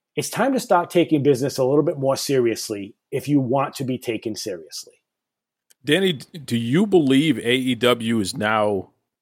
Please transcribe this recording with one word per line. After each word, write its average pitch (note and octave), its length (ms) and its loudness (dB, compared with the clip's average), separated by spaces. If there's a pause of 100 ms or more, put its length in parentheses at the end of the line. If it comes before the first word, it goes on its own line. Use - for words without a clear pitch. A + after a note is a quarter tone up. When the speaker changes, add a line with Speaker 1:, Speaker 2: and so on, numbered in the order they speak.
(160)
Speaker 1:
It's D3 140 -4
time B3 240 0
to B3 40 0
start F3 320 0
taking D#3 320 2
business C3 360 2
a C3+ 60 2
little C#3+ 200 2
bit C#3+ 140 -2
more C3+ 180 0
seriously A2+ 800 -2 (160)
if C#3 160 -6
you C#3+ 100 4
want C3+ 360 -2
to C#3 100 -8
be B2 140 -4
taken A2 360 -6
seriously. - 600 -12 (920)
Speaker 2:
Danny, F3+ 300 0
d-, - 240 -16
do B2+ 180 -4
you B2+ 300 2
believe C#3 520 4
A A#2+ 160 0
E B2+ 220 0
W A#2 420 2
is G#2 180 -2
now G#2+ 540 0 (320)